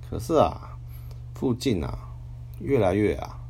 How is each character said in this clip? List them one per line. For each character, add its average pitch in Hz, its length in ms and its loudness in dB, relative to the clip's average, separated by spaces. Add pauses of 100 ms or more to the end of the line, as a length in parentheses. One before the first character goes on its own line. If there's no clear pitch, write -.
可 - 120 -4
是 - 160 0
啊， 101 420 4 (560)
附 135 220 0
近 107 280 2
啊， 62 140 -4 (640)
越 139 200 2
来 92 140 6
越 101 220 4
啊 - 240 -10 (100)